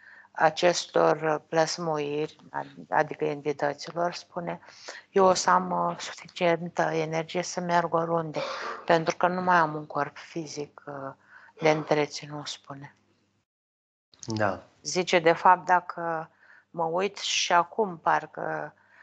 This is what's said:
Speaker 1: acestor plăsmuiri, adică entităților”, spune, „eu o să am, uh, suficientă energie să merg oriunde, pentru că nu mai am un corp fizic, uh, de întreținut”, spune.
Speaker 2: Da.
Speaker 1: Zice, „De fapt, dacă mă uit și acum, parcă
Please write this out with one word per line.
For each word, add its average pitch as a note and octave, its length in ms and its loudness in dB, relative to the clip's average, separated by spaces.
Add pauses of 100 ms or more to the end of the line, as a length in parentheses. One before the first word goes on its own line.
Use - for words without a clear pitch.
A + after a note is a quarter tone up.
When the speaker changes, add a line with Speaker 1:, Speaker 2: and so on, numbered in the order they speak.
(320)
Speaker 1:
acestor D#3+ 1160 2
plăsmuiri, D#3 880 -2 (520)
adică D#3 360 0
entităților”, D3 880 -4
spune, E3+ 460 -10 (500)
„eu F#3+ 140 4
o F#3 100 8
să F3+ 160 0
am, F#3 200 4
uh, F3 280 0
suficientă E3+ 840 -2
energie D#3+ 600 -2
să - 180 -6
merg F3 340 2
oriunde, E3 460 0 (460)
pentru E3 300 4
că F3+ 100 2
nu F3+ 140 0
mai F3+ 160 4
am D#3 180 4
un D3+ 120 -8
corp C#3+ 300 -4
fizic, D3 680 -10
uh, C#3 260 -12 (480)
de D#3 100 4
întreținut”, D3 760 -2
spune. - 480 -16 (1300)
Speaker 2:
Da. G#2+ 360 -2 (200)
Speaker 1:
Zice, F3+ 360 0
„De E3 140 4
fapt, F3 340 4
dacă E3 640 -2 (400)
mă E3 140 -4
uit F#3 340 -2
și - 340 -2
acum, F3 460 0
parcă D#3 760 -4 (280)